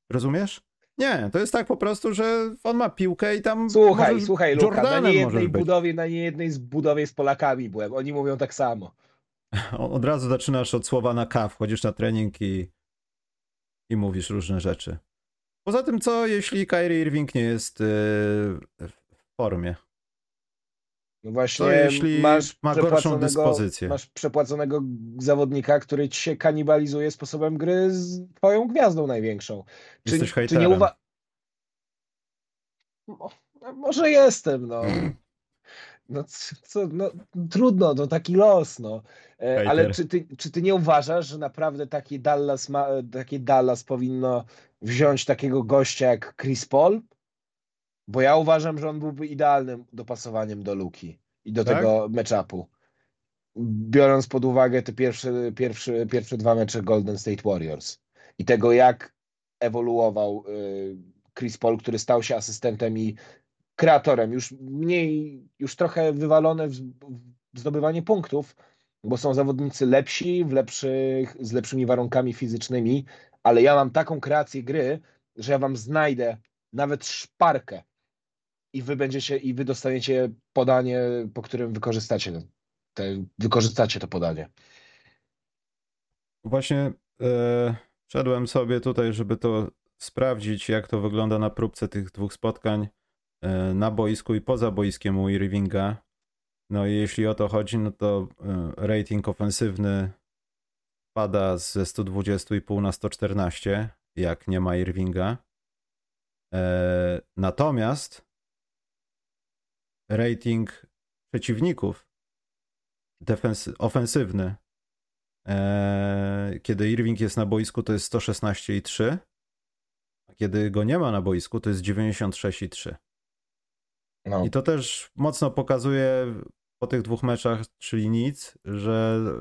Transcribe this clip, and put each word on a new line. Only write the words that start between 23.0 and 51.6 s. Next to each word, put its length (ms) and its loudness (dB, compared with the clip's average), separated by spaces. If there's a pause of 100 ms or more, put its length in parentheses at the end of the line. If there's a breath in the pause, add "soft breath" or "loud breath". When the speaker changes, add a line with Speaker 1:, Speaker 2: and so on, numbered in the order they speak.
Speaker 1:
dyspozycję? 600 0
Speaker 2:
masz 180 -4
przepłaconego 760 -2 (360)
zawodnika, 640 2
który 280 -2
ci 120 -8
się 160 -4
kanibalizuje 760 2
sposobem 480 -4
gry 320 2
z 440 -6
twoją 340 4
gwiazdą 380 2
największą. 580 -4 (400 loud breath)
Czy, 100 -4
Speaker 1:
Jesteś 180 0
Speaker 2:
czy 80 0
nie 80 0
Speaker 1:
hejterem. 240 6
Speaker 2:
uwa-, 220 4 (2250)
Mo-, 220 -16 (440)
może 360 2
jestem, 560 6
no. 200 -6
Speaker 1:
<laughs> 60 0 (1160 loud breath)
Speaker 2:
No 160 -6
c-, 380 -16
co, 240 -4
no, 240 -4 (400)
trudno, 440 6
to 120 0
taki 280 0
los, 440 6
no. 240 -8 (380 soft breath)
E, 280 2
ale 140 6
Speaker 1:
Hejter. 120 2
Speaker 2:
czy 120 -2
ty, 300 -4
czy 140 -10
ty 120 -4
nie 120 4
uważasz, 520 2
że 120 -14
naprawdę 480 -4
taki 340 -8
Dallas 480 0
ma, 200 0
e, 140 0
taki 380 -8
Dallas 440 4
powinno 600 -2 (380 soft breath)
wziąć 420 2
takiego 380 0
gościa 440 2
jak 360 0
Chris 240 -4
Paul? 360 4 (1080)
Bo 120 0
ja 160 6
uważam, 420 2
że 100 -6
on 100 -8
byłby 280 -8
idealnym 640 0
dopasowaniem 720 -8
do 120 -4
Luki 440 -10 (260)
i 80 -10
do 120 0